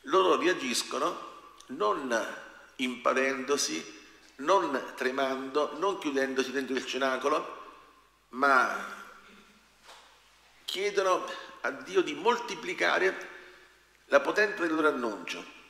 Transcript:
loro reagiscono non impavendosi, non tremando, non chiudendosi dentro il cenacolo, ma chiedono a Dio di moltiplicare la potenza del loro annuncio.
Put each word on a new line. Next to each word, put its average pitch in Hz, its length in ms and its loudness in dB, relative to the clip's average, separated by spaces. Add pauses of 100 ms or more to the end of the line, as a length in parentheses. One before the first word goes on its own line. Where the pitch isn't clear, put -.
loro 170 340 4
reagiscono 139 1160 -2 (160)
non 139 680 -2 (400)
impavendosi, 131 1300 0 (340)
non 151 600 2
tremando, 135 800 -2
non 190 200 0
chiudendosi 135 520 0
dentro 131 240 -4
il 135 100 -2
cenacolo, 135 800 -2 (680)
ma 131 720 2 (1600)
chiedono 190 600 0 (360)
a 120 100 -2
Dio 139 300 0
di 151 140 -2
moltiplicare 180 1160 0 (760)
la 139 140 8
potenza 190 420 0
del 160 120 0
loro 156 140 4
annuncio. 110 560 -2 (260)